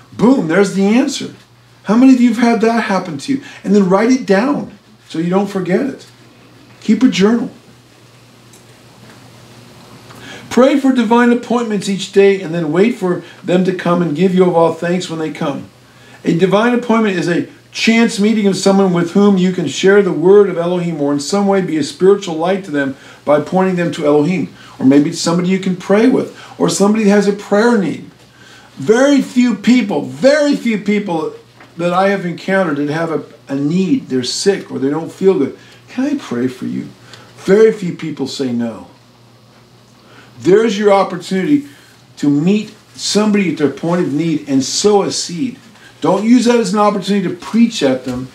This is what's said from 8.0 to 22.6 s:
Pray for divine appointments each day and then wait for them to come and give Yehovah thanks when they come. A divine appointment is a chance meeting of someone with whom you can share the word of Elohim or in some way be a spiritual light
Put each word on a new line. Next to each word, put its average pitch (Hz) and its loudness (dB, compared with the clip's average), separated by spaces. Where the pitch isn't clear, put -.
Pray 269 2
for 262 0
divine 240 2
appointments 226 -2
each 196 -6
day 196 4
and 165 -8
then 165 -4
wait 196 2
for 175 -4
them 180 2
to 180 -2
come 175 -2
and 151 -2
give 180 2
Yehovah 165 2
thanks 175 -4
when 160 -8
they 156 -6
come. 147 -8
A 170 0
divine 202 2
appointment 220 0
is 160 -4
a 170 -2
chance 226 2
meeting 208 0
of 190 0
someone 196 2
with 170 0
whom 202 4
you 180 2
can 170 -4
share 196 2
the 180 0
word 185 4
of 170 -6
Elohim 170 -4
or 143 -2
in 143 -2
some 202 -2
way 196 2
be 156 -4
a 151 -2
spiritual 185 0
light 185 -2